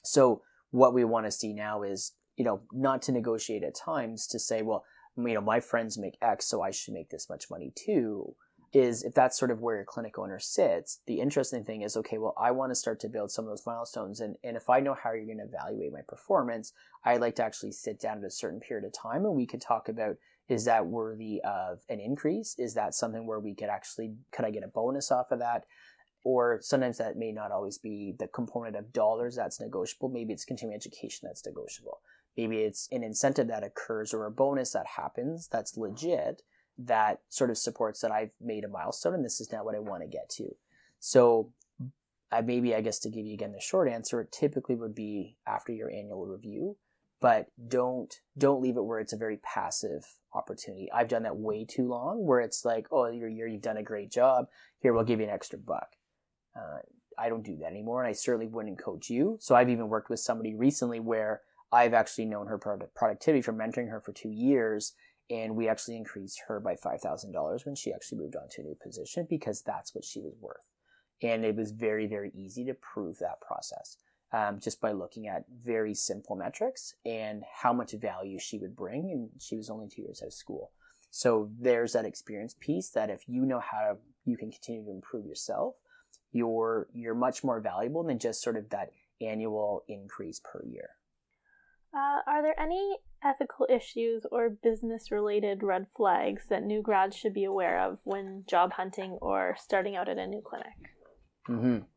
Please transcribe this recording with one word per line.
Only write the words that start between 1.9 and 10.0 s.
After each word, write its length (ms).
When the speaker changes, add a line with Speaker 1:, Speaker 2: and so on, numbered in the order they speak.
Speaker 1:
you 80
know, 260
not 320
to 80
negotiate 500
at 140
times 500
to 140
say, 240
"Well, 200
you 160
know, 80
my 180
friends 380
make 240
X, 260
so 140
I 100
should 220
make 160
this 200
much 220
money 240
too," 600
is 320
if 100
that's 240
sort 140
of 80
where 160
your 100
clinic 320